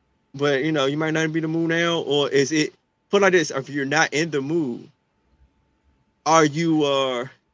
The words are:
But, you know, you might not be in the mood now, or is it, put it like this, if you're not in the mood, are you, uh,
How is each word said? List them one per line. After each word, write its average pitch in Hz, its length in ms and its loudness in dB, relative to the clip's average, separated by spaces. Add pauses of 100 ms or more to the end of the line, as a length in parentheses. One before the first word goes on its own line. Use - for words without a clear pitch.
(340)
But, 139 300 0
you 160 80 -2
know, 139 140 0
you 143 120 -2
might 156 140 -2
not 160 200 -2
be 165 60 -2
in 160 40 -4
the 160 60 -4
mood 165 220 -2
now, 170 300 0
or 143 300 0
is 135 220 2
it, 156 220 0 (360)
put 202 80 4
it 196 40 2
like 185 100 4
this, 165 180 2
if 135 200 -6
you're 143 160 -4
not 147 280 0
in 156 160 -2
the 147 120 -2
mood, 143 460 -4 (1400)
are 160 180 6
you, 156 400 0
uh, 131 420 -2 (280)